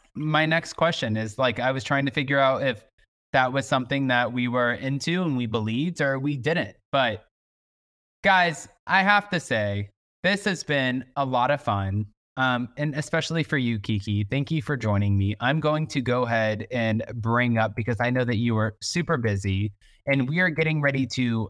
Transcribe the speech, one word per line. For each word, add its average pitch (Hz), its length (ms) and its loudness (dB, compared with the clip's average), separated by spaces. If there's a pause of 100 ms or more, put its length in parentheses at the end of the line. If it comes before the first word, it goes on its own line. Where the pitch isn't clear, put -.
(160)
my 156 300 0
next 160 280 0
question 143 420 0
is, 110 220 -6
like, 123 240 0
I 127 100 2
was 131 140 -4
trying 139 220 0
to 135 40 -4
figure 139 280 0
out 131 220 4
if 127 220 -2 (480)
that 131 220 2
was 135 120 -2
something 135 420 0
that 123 260 2
we 123 160 -2
were 120 240 2
into 143 500 -2
and 147 140 0
we 120 80 -2
believed 117 560 -2
or 135 180 0
we 143 160 -2
didn't. 143 400 -4 (160)
But, 120 320 0 (1000)
guys, 180 440 4 (180)
I 190 180 4
have 202 260 2
to 175 100 -2
say, 101 520 -2 (320)
this 196 200 0
has 185 200 -2
been 131 420 0 (100)
a 143 80 0
lot 127 280 2
of 147 100 0
fun, 101 460 -2 (280)
um, 127 400 0
and 147 200 -2
especially 156 480 -2
for 151 140 -2
you, 117 220 0
Kiki. 104 500 -2
Thank 139 220 -2
you 160 100 0
for 147 140 -2
joining 101 420 2
me. 98 220 0
I'm 143 220 0
going 151 260 0
to 143 140 -4
go 120 220 0
ahead 110 460 0
and 113 320 0 (120)
bring 117 440 0
up, 110 200 0
because 117 240 -2
I 120 80 0
know 127 160 0
that 120 120 0
you 117 200 0
are 110 240 0
super 165 360 -2
busy, 101 540 0 (360)
and 135 220 0
we 160 100 0
are 185 120 4
getting 156 300 0
ready 135 260 0
to 117 420 0